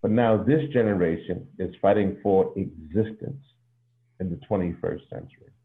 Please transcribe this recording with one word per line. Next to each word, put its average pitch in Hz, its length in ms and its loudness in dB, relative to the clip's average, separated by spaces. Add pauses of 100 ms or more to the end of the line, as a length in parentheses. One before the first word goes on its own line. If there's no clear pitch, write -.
Now 110 320 4
this 143 280 2
generation 90 760 0 (120)
is 90 220 -6
fighting 98 420 2
for 95 320 4
existence 98 880 -6 (760)
in 92 100 -4
the 82 80 -6 (100)
twenty-first 87 640 -4
century. - 420 -18 (140)